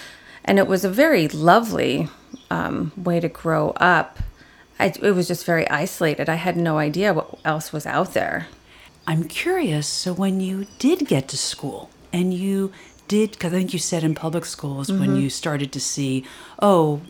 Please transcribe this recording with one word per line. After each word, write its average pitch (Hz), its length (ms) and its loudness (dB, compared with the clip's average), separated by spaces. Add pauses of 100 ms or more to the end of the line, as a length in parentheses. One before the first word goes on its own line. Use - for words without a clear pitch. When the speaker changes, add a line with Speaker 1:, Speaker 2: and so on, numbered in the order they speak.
(440)
Speaker 1:
And 196 140 4
it 190 100 4
was 185 160 0
a 190 60 0
very 226 360 4
lovely, 156 840 2 (420)
um, 165 460 -4
way 175 220 -2
to 170 100 -2
grow 160 420 -2
up. - 500 2 (580)
I, 196 140 2 (100)
it 202 100 4
was 180 140 2
just 170 180 -4
very 165 260 0
isolated. 151 580 -2
I 160 60 0
had 170 220 -2
no 165 220 0
idea 165 360 0
what - 300 -6
else 156 280 -4
was 151 140 -8
out 160 280 -2
there. 82 320 -2 (640)
Speaker 2:
I'm 160 160 0
curious, 208 640 -2
so - 240 -4
when 190 280 0
you 190 260 -4 (120)
did 294 300 2
get 135 200 2
to 135 100 -8
school - 520 -8 (220)
and 180 200 0
you 196 400 -2 (340)
did, 214 320 2
'cause 170 140 -4
I 180 40 2
think 185 160 0
you 180 60 -2
said 160 240 -2
in 160 120 2
public 165 320 -4
schools 139 440 -8
when 190 100 0
Speaker 1:
Mm-hmm. - 160 2
Speaker 2:
you 135 140 2
started 143 420 -4
to 135 80 -6
see, 131 440 -2 (360)
"Oh, 160 500 4